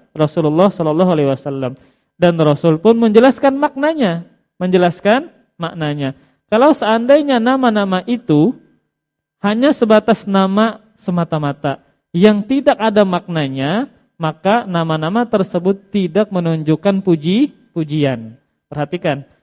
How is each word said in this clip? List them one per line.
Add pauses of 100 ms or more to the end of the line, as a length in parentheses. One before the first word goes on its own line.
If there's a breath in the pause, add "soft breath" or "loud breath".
(120)
Rasulullah
sallallahu
alaihi
wasallam. (420 soft breath)
Dan
Rasul
pun
menjelaskan
maknanya, (300)
menjelaskan (300)
maknanya. (320 soft breath)
Kalau
seandainya
nama-nama
itu (880)
hanya
sebatas
nama (160)
semata-mata (340)
yang
tidak
ada
maknanya, (240)
maka
nama-nama
tersebut
tidak
menunjukkan
puji-pujian. (320)
Perhatikan, (160)